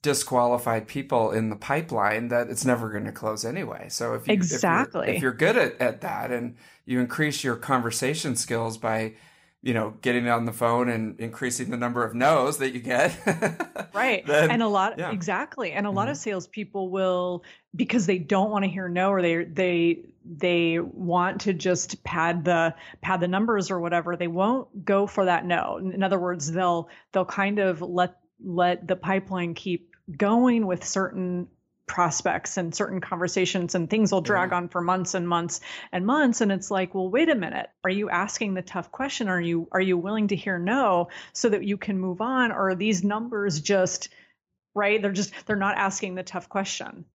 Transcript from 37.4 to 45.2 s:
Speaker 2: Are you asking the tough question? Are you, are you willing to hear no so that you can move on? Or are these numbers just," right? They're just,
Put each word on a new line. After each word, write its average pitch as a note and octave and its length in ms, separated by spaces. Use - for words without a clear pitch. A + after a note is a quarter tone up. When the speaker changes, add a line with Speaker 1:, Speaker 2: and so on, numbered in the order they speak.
Speaker 2:
Are F#3 60
you G3+ 200
asking G3 440
the F#3 80
tough F3+ 300
question? B3+ 360
Are F#3 120
you, E3+ 320
are F#3 100
you F#3 160
willing G3+ 320
to G3 60
hear F#3 220
no F#3+ 520
so - 160
that G3 160
you G3+ 120
can G3 220
move F#3 220
on? B3 300
Or F#3+ 180
are F#3 60
these G3 280
numbers G3+ 560
just," F#3+ 500
right? G#3 280
They're G3+ 100
just, F#3+ 220